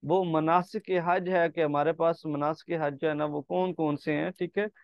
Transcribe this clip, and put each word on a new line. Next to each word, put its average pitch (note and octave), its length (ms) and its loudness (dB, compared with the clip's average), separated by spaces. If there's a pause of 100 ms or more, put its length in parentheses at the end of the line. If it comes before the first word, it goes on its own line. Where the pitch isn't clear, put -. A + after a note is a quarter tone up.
वो F3+ 180 2
मनासिक E3+ 640 0
हज F3 400 0
है E3+ 200 4
कि E3 120 -2
हमारे D3 320 2
पास E3 320 0
मनासिक D#3 560 -2
हज C#3+ 120 -2
जो C#3 140 -4
है D#3 60 0
ना, D3 120 -2
वो D3 160 -4
कौन F3+ 320 -2
कौन D3+ 220 0
से D3+ 180 -4
हैं। D#3 180 -2
ठीक F3+ 260 -6
है, G#3 120 -2 (140)